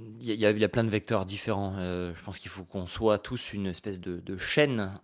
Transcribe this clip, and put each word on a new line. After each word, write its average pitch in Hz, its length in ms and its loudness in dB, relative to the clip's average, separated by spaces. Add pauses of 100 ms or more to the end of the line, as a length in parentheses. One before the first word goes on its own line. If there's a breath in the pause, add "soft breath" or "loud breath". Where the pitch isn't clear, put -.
(220)
il 123 60 -8
y 110 40 0
a, - 20 2
il 104 60 -2
y 107 60 6
a, 104 60 10
il 107 80 2
y 110 40 8
a 101 60 4
plein 113 160 2
de 113 40 2
vecteurs 104 360 2
différents. 98 500 -2
Euh, 90 400 -2
je - 80 -18
pense 101 160 -10
qu'il - 120 -14
faut 95 120 -12
qu'on 90 240 -6
soit 107 300 4
tous - 340 -6
une 101 160 -2
espèce 92 320 -6
de, 87 260 -6
de 95 120 -6
chaîne 117 540 2 (120)